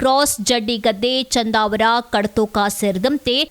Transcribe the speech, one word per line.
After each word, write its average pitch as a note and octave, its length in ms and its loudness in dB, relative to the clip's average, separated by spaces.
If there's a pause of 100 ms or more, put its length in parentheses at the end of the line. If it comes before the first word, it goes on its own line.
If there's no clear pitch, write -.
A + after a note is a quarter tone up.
ಕ್ರಾಸ್, C4+ 340 2 (160)
ಜಡ್ಡಿಗದ್ದೆ, A#3 640 0 (220)
ಚಂದಾವರ, A3 500 0 (260)
ಕಡತೋಕ G#3 460 0 (180)
ಸೇರಿದಂತೆ A#3+ 600 -2 (140)